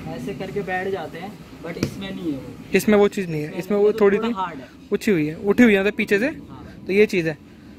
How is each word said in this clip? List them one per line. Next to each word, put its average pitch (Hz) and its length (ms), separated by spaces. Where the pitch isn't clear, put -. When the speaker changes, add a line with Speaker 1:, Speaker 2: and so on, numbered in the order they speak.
Speaker 1:
ऐसे 165 260
करके 190 280
बैठ 185 260
जाते 165 300
हैं, 190 140
but 175 140
इसमें - 340
नहीं 185 200
है 139 60
वो। 123 160
Speaker 2:
इसमें 202 240
वो 202 100
चीज़ 202 220
नहीं 156 120
है, 151 60
Speaker 1:
इसमें 170 120
Speaker 2:
इसमें 202 180
Speaker 1:
नहीं 202 60
Speaker 2:
वो 208 40
Speaker 1:
है, 214 60
तो 214 60
Speaker 2:
थोड़ी 202 180
Speaker 1:
थोड़ा 226 120
Speaker 2:
सी 240 40
Speaker 1:
hard 175 260
है। - 80
Speaker 2:
उठी 202 200
हुई 160 140
है, 156 100
उठी 202 280
हुई 226 100
है, 190 60
मतलब, 196 140
पीछे 208 260
से। 233 60
Speaker 1:
हाँ। - 600
Speaker 2:
तो 185 60
ये 208 120
चीज़ 175 220
है। 151 100